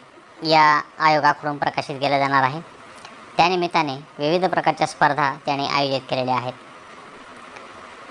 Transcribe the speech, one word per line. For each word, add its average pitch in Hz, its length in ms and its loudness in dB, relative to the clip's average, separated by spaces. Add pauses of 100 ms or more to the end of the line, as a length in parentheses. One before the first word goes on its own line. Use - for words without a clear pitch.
(420)
या 156 380 4 (180)
आयोगाकडून 147 580 2
प्रकाशित 143 400 -4
केलं 139 220 0
जाणार 139 240 2
आहे. 139 180 -2 (760)
त्यानिमित्ताने 170 600 0 (220)
विविध 170 320 0
प्रकारच्या 160 360 0
स्पर्धा 143 480 0 (120)
त्याने 139 200 0
आयोजित 139 340 0 (100)
केलेल्या 127 260 0
आहेत. 123 160 -4 (1600)